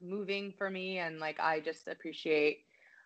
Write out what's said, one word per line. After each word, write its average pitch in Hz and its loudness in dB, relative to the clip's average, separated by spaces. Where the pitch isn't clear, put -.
moving 196 -4
for 196 -2
me. 185 -2
And, 160 -4
like, 156 -4
I 156 2
just 156 -6
appreciate, 151 2